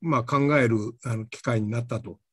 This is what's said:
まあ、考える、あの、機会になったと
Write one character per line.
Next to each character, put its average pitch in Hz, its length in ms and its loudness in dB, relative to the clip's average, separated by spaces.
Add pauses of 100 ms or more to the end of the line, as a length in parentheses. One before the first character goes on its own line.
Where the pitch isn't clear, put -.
ま 151 180 0
あ、 - 40 -2
考 139 160 0 (180)
え 127 100 6
る、 117 100 4 (260)
あ 120 120 -4
の、 110 100 -6
機 - 160 -14
会 117 200 0
に 104 80 -2
な 117 120 -2
っ 120 40 -4
た 117 140 -6
と - 180 -14 (160)